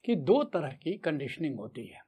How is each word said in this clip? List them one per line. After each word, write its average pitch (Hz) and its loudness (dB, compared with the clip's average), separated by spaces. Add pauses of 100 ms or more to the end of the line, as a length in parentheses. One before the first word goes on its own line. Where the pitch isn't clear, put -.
कि 233 4
दो 190 4
तरह 160 -2
की 160 -4
कंडीशनिंग 151 -2
होती 110 -10
है - -20